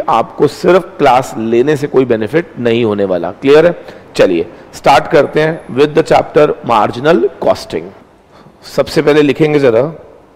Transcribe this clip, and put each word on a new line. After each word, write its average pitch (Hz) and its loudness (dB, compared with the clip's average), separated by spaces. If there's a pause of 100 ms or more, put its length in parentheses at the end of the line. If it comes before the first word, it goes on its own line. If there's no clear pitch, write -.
आपको 135 -2
सिर्फ 180 0 (140)
class 131 0
लेने 120 -2
से 139 -6
कोई 135 0
benefit 120 -4
नहीं 120 -2
होने 104 -2
वाला। 90 -4 (120)
Clear 147 4
है? 170 0 (420)
चलिए 92 0 (280)
start 151 2
करते 151 0
हैं 156 -4
with 147 0
the 160 2
chapter 151 2 (240)
marginal 120 0 (220)
costing। - -4 (920)
सबसे 147 -2
पहले 147 4
लिखेंगे 147 0
जरा, 123 2 (540)